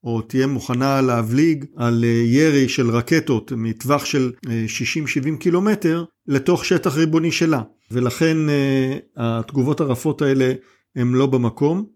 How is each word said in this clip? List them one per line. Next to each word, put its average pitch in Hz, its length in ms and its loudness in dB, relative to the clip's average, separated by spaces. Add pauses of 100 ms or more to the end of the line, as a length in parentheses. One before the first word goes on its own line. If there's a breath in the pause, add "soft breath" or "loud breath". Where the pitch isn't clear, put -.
או 117 180 -2
תהיה 131 240 0
מוכנה 135 540 -2
להבליג 131 640 0 (120)
על, 117 280 0
אה, 117 40 2
ירי 131 600 4
של 123 220 0
רקטות 117 680 0
מטווח 113 480 -2
של, 127 280 -2 (160)
אה, 113 180 -2
שישים, 147 400 -6
שבעים 147 300 -2
קילומטר 180 680 0 (220)
לתוך 139 380 0
שטח 165 320 0
ריבוני 160 360 2
שלה. 156 300 0 (280)
ולכן, 123 460 0 (120)
אה, 139 500 0 (180)
התגובות 120 640 -2
הרפות 139 420 -2
האלה 131 300 2 (440 soft breath)
הן 123 160 0
לא 131 140 4
במקום. 135 580 0 (120)